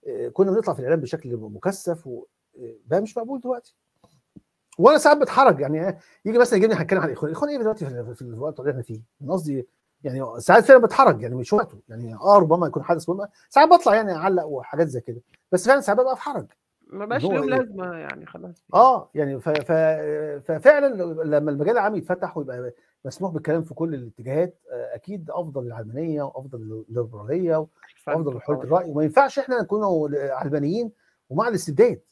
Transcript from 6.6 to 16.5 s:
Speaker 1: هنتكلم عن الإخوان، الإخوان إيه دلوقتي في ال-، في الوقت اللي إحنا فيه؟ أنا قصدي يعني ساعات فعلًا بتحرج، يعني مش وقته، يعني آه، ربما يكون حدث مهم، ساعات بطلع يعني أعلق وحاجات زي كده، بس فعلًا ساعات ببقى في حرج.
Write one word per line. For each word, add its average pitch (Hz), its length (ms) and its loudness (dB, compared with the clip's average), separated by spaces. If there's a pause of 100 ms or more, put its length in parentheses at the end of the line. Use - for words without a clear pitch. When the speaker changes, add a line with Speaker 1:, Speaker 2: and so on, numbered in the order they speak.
Speaker 1:
هنتكلم 160 240 0
عن 160 80 -2
الإخوان، 147 240 -4
الإخوان 294 200 -4
إيه 294 60 -6
دلوقتي 214 280 -4
في 135 60 -8
ال-، 120 240 -10
في - 60 -18
الوقت 127 380 -10
اللي 139 120 -4
إحنا 127 100 -6
فيه؟ 113 200 -12 (200)
أنا 143 120 -6
قصدي 147 340 -4 (360)
يعني 135 200 -6 (160)
ساعات 202 240 6
فعلًا 262 180 12
بتحرج، 208 400 4
يعني 123 140 -6
مش 123 180 -4
وقته، 196 260 -2 (100)
يعني 113 260 -12
آه، 202 240 6
ربما 170 280 2
يكون 135 160 -6
حدث 165 260 -2
مهم، 196 180 -6 (220)
ساعات 311 200 6
بطلع 330 260 6
يعني 214 200 0
أعلق 175 300 0
وحاجات 147 420 -2
زي 123 140 -8
كده، 120 200 -12 (300)
بس 180 160 0
فعلًا 269 140 6
ساعات 202 180 0
ببقى 254 160 0
في - 60 -16
حرج. 220 240 -8 (420)